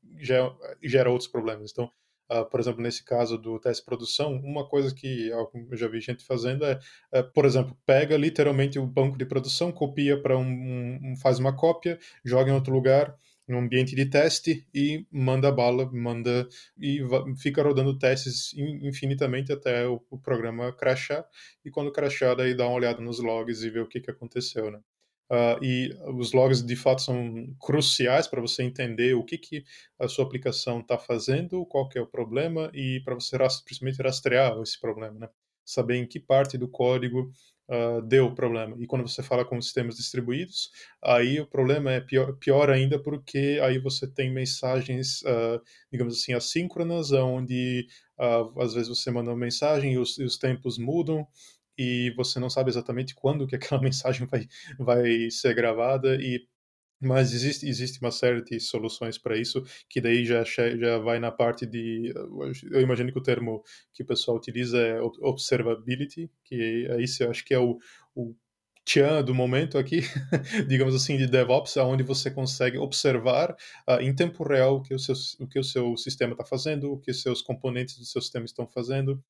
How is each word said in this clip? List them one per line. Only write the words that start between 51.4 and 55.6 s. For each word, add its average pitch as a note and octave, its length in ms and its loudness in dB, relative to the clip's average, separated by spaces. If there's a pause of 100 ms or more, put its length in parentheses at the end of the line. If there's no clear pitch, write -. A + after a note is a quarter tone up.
e B2 400 0
você B2 220 -2
não B2 100 -2
sabe C3 220 0
exatamente B2 440 -4
quando C#3 320 0
que C3 80 -6
aquela C3+ 260 -2
<laughs> - 0 -
mensagem C3 460 0
vai, A2 200 -2 (320)
vai A#2+ 520 4
ser B2 220 2
gravada, B2 600 2